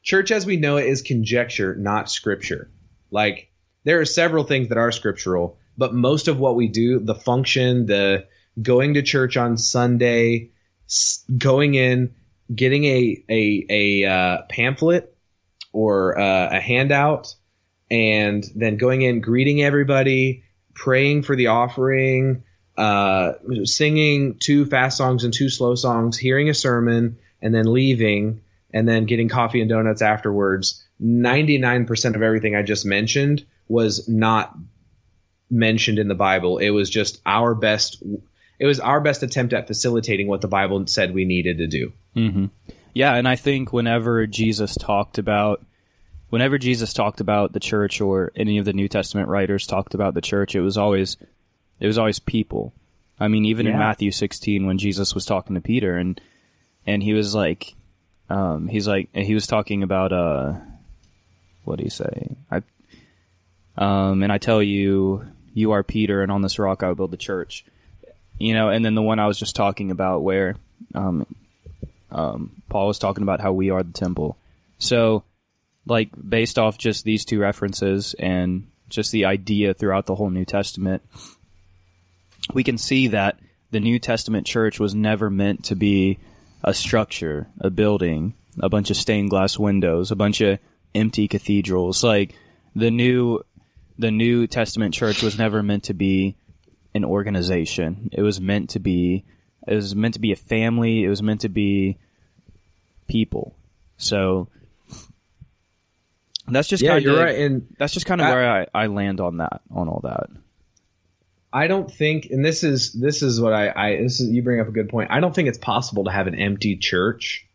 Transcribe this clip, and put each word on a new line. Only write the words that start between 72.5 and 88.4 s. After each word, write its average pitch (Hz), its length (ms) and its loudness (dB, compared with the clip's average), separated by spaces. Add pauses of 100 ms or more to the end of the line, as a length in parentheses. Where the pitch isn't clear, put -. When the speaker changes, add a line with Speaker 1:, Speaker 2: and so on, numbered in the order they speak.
Speaker 2:
Paul 98 180 0
was 104 120 -2
talking 101 240 -2
about 98 180 -2
how 98 100 -2
we 95 200 0
are 92 120 0
the 85 80 -8
temple. 87 460 -4 (400)
So, 113 460 0 (640)
like, 113 220 0 (200)
based 113 300 0
off 110 180 2
just - 260 -4
these 107 220 -2
two 110 140 -2
references 101 800 -2
and 92 480 -2 (220)
just - 220 -4
the 110 140 2
idea 98 480 0
throughout 95 320 -2
the 95 100 -4
whole 101 140 -2
New 92 160 -2
Testament, 98 560 -4 (1500)
we 131 100 0
can 123 140 0
see 131 300 2
that 101 320 0 (320)
the 113 80 -2
New 117 200 2
Testament 110 460 -2
church 110 340 -2
was 104 160 0
never 107 340 0
meant 101 360 0
to - 100 -2
be 98 440 2 (440)
a 95 100 0
structure, 82 720 -4 (120)
a 95 100 -2
building, 95 640 0 (260)